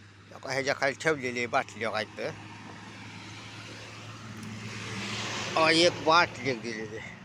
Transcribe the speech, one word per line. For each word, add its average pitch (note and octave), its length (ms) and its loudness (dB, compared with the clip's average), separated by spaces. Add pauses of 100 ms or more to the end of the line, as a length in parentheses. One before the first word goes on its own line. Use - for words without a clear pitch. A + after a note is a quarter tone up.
(320)
बघा C3 200 -8
ह्याच्या C3+ 240 2
खाली C3+ 260 4
ठेवलेली B2+ 360 2
आहे A#2+ 100 2
बाटली A2+ 380 0
बघा G#2+ 140 0
इथं. A2 300 -4 (3250)
अहो, D#3+ 120 8
एक E3 360 8
बाटली D#3 460 6
एक A#2 120 -2
दिलेली A2 340 -6
आहे. - 180 -12 (100)